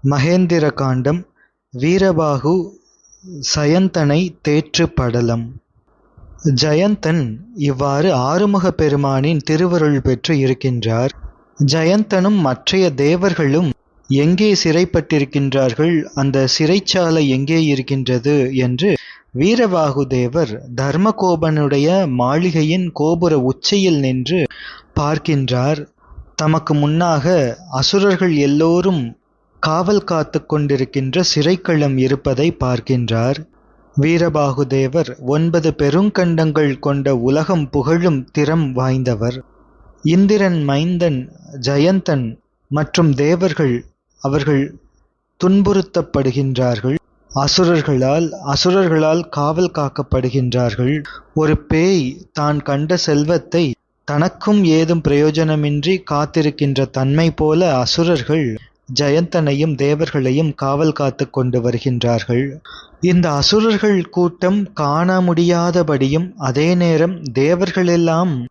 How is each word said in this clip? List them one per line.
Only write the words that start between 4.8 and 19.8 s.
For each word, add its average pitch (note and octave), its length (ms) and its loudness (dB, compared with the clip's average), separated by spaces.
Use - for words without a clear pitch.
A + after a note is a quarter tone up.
படலம். A#2 680 -2
ஜயந்தன் D#3+ 720 0
இவ்வாறு C#3+ 580 0
ஆறுமுக F3+ 580 0
பெருமானின் C#3+ 680 0
திருவருள் D#3 640 0
பெற்று C3 340 -2
இருக்கின்றார். B2+ 760 0
ஜயந்தனும் F#3+ 680 2
மற்றைய E3 540 0
தேவர்களும் D#3 800 0
எங்கே F3 560 2
சிறைப்பட்டிருக்கின்றார்கள், D3 1400 0
அந்த C3+ 440 0
சிறைச்சாலை E3 680 0
எங்கே C#3 360 0
இருக்கின்றது C3+ 920 0
என்று B2+ 400 0
வீரபாகு E3 680 0